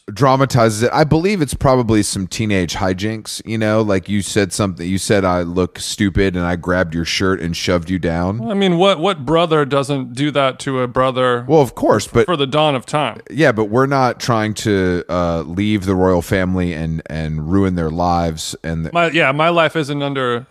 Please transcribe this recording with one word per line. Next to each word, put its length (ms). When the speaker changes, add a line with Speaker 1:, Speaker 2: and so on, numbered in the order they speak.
Speaker 1:
dramatizes 720
it. 100
I 120
believe 360
it's 120
probably 500
some 240
teenage 480
hijinks, 680
you 120
know? 240
Like, 280
you 120
said 300
something, 360
you 100
said, 260
"I 200
look 360
stupid," 560
and 100
I 120
grabbed 360
your 120
shirt 340
and 160
shoved 340
you 80
down. 540
Speaker 2:
I 20
mean, 240
what, 220
what 260
brother 400
doesn't 480
do 180
that 280
to 220
a 60
brother 600
Speaker 1:
Well, 140
of 140
course, 320
but 180
Speaker 2:
for 100
the 120
dawn 280
of 100
time? 440
Speaker 1:
Yeah, 240
but 120
we're 220
not 320
trying 360
to, 540
uh, 380
leave 380
the 100
royal 260
family 520
and, 340
and 420
ruin 260
their 140
lives 720
and 220
the 80
Speaker 2:
My, 180
yeah, 200
my 180
life 280
isn't 260
under 480